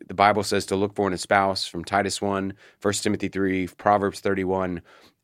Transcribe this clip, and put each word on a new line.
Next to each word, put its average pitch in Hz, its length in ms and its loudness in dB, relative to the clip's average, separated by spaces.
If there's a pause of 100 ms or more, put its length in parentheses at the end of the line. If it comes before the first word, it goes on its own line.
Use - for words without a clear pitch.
the 95 60 -12
Bible 101 280 6
says 101 240 -2
to 98 100 0
look 101 200 -2
for 101 100 2
in 92 60 0
a 87 60 -4
spouse 98 500 2
from 85 160 -10
Titus 98 380 0
one, 98 320 -2 (260)
First 101 240 -2
Timothy 101 240 -2
three, 92 400 -2
Proverbs 101 500 0
thirty-one, 92 640 -2 (420)